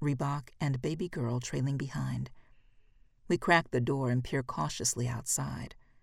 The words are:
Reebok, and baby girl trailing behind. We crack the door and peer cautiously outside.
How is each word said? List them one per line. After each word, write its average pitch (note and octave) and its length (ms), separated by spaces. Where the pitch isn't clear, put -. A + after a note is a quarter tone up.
Reebok, C#3+ 580
and C3+ 220
baby E3 300
girl B2 300
trailing C#3 360
behind. C3 540
We F3 80
crack - 340
the B2+ 120
door C3+ 280
and B2 140
peer C#3 180
cautiously B2+ 640
outside. - 680